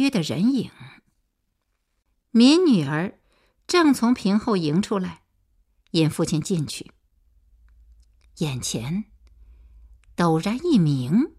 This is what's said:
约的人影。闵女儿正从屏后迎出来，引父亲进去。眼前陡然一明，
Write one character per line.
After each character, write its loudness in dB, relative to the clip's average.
约 2
的 -2
人 -2
影。 -4
闵 6
女 2
儿 -6
正 2
从 0
屏 0
后 -2
迎 0
出 -4
来， -10
引 2
父 -4
亲 -2
进 -4
去。 -14
眼 -6
前 -6
陡 0
然 -4
一 4
明， 0